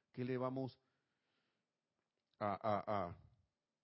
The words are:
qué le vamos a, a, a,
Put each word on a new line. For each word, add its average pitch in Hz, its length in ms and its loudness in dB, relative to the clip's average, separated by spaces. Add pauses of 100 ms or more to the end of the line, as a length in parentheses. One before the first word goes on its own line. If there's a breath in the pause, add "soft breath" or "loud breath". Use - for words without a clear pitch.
(140)
qué 123 100 -4
le 127 140 0
vamos 131 420 -2 (1600)
a, 104 140 2
a, 101 540 2
a, 85 80 -8 (680)